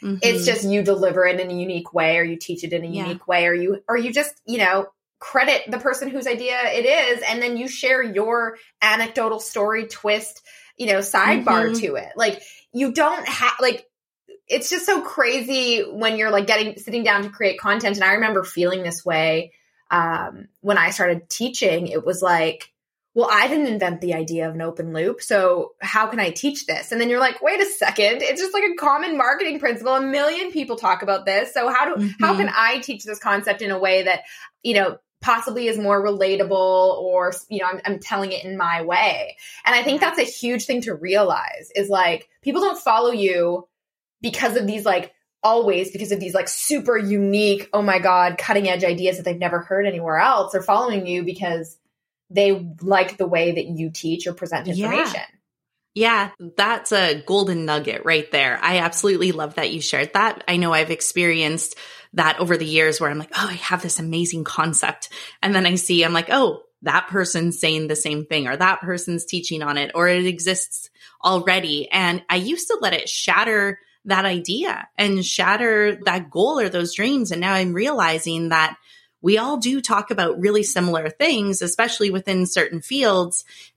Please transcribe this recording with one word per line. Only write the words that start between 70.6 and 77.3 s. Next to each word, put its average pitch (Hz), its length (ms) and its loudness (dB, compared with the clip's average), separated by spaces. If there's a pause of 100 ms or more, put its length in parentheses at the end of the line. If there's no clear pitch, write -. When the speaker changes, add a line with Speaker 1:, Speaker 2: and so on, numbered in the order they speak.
Speaker 1:
already." 175 680 0
And 180 360 0
I 175 80 2
used 240 320 -2
to 427 120 0
let 202 120 0
it 160 160 -2
shatter 202 720 0 (260)
that 190 200 2
idea 185 720 -2
and 196 280 2
shatter 208 800 2
that 180 260 0
goal 254 300 2
or 208 80 2
those 175 260 -2
dreams. 233 380 0